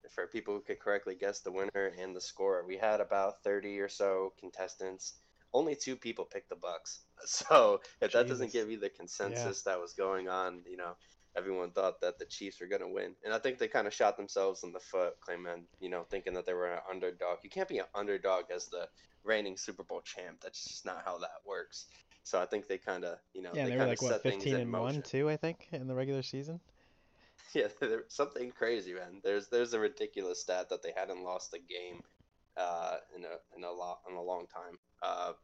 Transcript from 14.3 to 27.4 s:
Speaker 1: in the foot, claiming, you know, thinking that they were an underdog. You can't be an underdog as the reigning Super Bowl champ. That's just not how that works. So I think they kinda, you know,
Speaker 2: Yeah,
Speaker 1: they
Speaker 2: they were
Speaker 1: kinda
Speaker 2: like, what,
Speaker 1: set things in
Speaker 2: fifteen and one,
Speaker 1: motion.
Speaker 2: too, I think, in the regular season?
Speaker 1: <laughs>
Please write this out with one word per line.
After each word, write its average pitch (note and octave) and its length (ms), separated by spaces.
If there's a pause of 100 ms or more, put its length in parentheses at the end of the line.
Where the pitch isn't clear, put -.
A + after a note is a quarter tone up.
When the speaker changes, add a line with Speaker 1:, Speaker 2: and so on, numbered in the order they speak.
Speaker 1:
in F2 80
the F2+ 80
foot, F2+ 400
claiming, F2 440 (140)
you F#2 120
know, F2+ 200
thinking F#2 240
that F2+ 100
they F2+ 100
were F2+ 180
an F2 80 (100)
underdog. F2+ 540
You G2+ 60
can't F#3 180
be C#3 100
an F#2 160
underdog F#2+ 580
as F2 140
the F2 220 (340)
reigning G#2 340
Super G2 280
Bowl F2+ 160
champ. F2 420
That's - 220
just - 200
not F2+ 200
how F2+ 140
that F2 280
works. F#2 400 (400)
So F#2 140
I F2+ 60
think G#2 220
they F#2+ 100
kinda, F2+ 400 (160)
you F#2 80
know, F2+ 100
Speaker 2:
Yeah, D3 120
Speaker 1:
they - 60
Speaker 2:
they - 60
were - 40
Speaker 1:
kinda - 120
Speaker 2:
like, - 100
what, B2 100
Speaker 1:
set G#2+ 100
things G2+ 120
in G2 60
Speaker 2:
fifteen G#2+ 200
and - 120
one, F#2+ 100
Speaker 1:
motion. C#3 200
Speaker 2:
too, C#3+ 280
I D3+ 60
think, D#3+ 360
in C3 140
the C3 80
regular C3+ 280
season? D3 420
Speaker 1:
<laughs> - 60 (840)